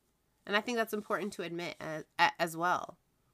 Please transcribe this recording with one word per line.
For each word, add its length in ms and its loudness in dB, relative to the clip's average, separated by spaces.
And 120 2
I 40 4
think 160 -2
that's 160 0
important 400 -2
to 100 -6
admit 360 -6
as, 240 -6
a-, 220 8
as 180 0
well. 400 0